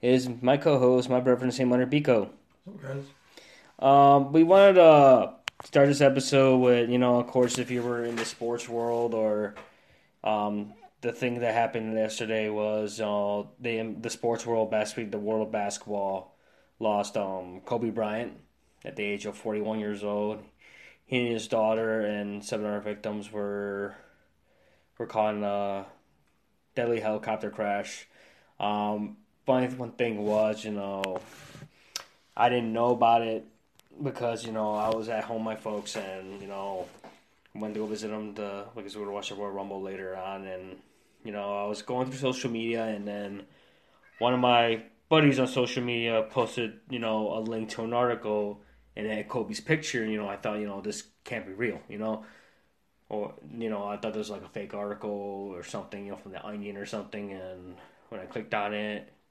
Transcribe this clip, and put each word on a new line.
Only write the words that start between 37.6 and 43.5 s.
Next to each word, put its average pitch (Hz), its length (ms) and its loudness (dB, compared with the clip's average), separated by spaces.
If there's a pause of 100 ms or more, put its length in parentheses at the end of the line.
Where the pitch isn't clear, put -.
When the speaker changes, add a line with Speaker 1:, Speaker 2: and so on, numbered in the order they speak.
Speaker 1:
to 107 40 -6
go 107 60 -4
visit 107 240 -8
them 107 260 -10
to, 101 300 -10 (100)
because 101 220 -14
we 104 80 -8
were 101 80 -8
watching 101 240 -10
Royal 101 140 -8
Rumble 98 300 -8
later 95 320 -10
on, 95 320 -10
and, 92 300 -12 (480)
you 110 80 -12
know, 101 320 -6
I 104 60 -4
was 104 140 -8
going 127 260 -4
through 131 100 -10
social 127 320 -2
media, 113 320 -4
and 104 240 -6
then 101 360 -10 (760)